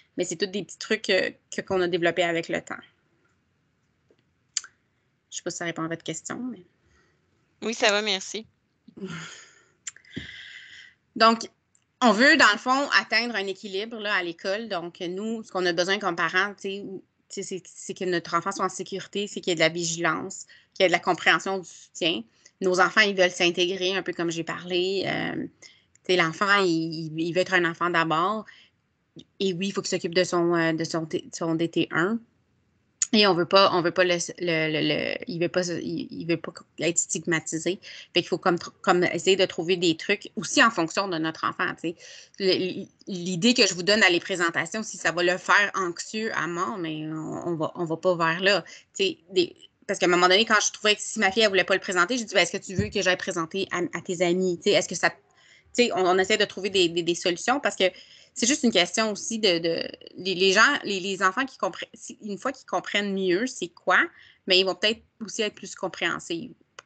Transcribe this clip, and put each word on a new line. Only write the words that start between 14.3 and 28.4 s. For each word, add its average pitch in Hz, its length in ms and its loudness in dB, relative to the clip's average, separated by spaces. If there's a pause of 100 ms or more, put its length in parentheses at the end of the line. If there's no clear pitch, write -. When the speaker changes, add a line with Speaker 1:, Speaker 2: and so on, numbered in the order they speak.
Speaker 1:
Donc, 175 340 -8
nous, 214 420 -6
ce - 80 -20
qu'on 180 140 -2
a 175 80 2
besoin 185 260 0
comme 185 160 -2
parents, 185 400 0
tu - 60 -20
sais, 202 200 -8
ou, 190 220 -12 (260)
tu 202 140 -10
sais, - 0 -
c'est, 180 220 -10
c'est - 280 -14
que 185 120 -6
notre 175 280 -2
enfant 170 180 0
soit 196 140 -4
en 185 40 -2
sécurité, 196 580 -8
c'est 190 140 -10
qu'il 185 100 -2
y - 20 2
ait - 20 2
de 160 40 -6
la 160 100 6
vigilance, 170 800 -4 (260)
qu'il 196 100 2
y - 20 6
ait 175 40 6
de 170 40 4
la 175 60 2
compréhension, 190 600 2
du 165 100 -14
soutien. - 540 -4 (380)
Nos 185 180 2
enfants, 180 220 4
ils 202 140 2
veulent 185 160 6
s'intégrer, 180 640 0
un 180 80 -2
peu 175 100 -6
comme 170 180 -2
j'ai 165 120 -6
parlé. 180 600 -4
Euh, - 380 -4
tu 170 60 -8 (580)
sais, 185 80 2
l'enfant, 196 480 2
il, 165 520 -2
il, 160 60 -4
il 170 120 -2
veut 180 80 2
être 180 120 0
un 175 160 4
enfant 170 220 -2
d'abord. 170 540 0 (960)